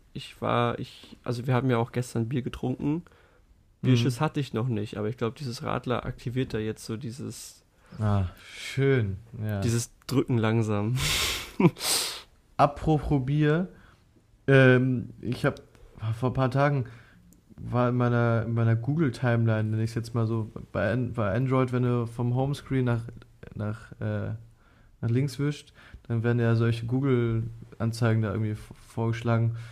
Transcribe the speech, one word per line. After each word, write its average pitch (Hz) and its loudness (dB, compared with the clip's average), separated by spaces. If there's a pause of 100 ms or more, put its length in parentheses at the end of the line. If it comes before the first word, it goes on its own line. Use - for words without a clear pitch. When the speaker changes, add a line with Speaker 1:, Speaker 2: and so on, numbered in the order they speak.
(140)
Speaker 1:
ich - -14
war, 117 0
ich, - -16
also 123 -6
wir 127 2
haben 127 2
ja 120 4
auch 117 0
gestern 117 -2
Bier 127 -2
getrunken. 143 -4 (800)
Bierschiss 123 2
Speaker 2:
Mhm. 156 -2
Speaker 1:
hatte 156 -2
ich 139 -4
noch 113 -2
nicht, 107 -4
aber 104 -2
ich - -6
glaub, 113 -4
dieses 123 -10
Radler 113 -2
aktiviert 127 -4
da 113 -2
jetzt 110 -6
so 113 -6
dieses 110 -12 (360)
Speaker 2:
Ah, 104 2 (300)
schön. 127 0 (260)
Ja. 107 -4
Speaker 1:
dieses 117 0 (160)
Drücken 131 0
langsam. 110 0 (600)
<laughs> 185 4 (800)
Speaker 2:
Apropos 143 2
Bier, 151 2 (800)
ähm, 131 6 (120)
ich - -2
hab - 0 (580)
vor 127 0
ein - -4
paar 131 0
Tagen 139 2 (680)
war 120 2
in 123 2
meiner, 120 4
in 113 -2
meiner 113 4
Google-Timeline, 113 2
nenn 110 0
ich's 113 -2
jetzt 113 -6
mal 113 2
so, 110 -2 (200)
bei 98 0
An-, 120 -2
bei 110 0
Android, 131 2
wenn 123 2
du 123 0
vom 120 -2
Homescreen 135 -2
nach, 120 0 (540)
nach, 107 -8
äh, 107 -4 (680)
nach 113 -2
links 127 0
wischst, 147 -4 (340)
dann 117 -2
werden 120 2
ja 117 4
solche 117 0
Google-Anzeigen 117 0
da 107 0
irgendwie 107 -2
v-, - -14 (140)
vorgeschlagen. 117 0 (160)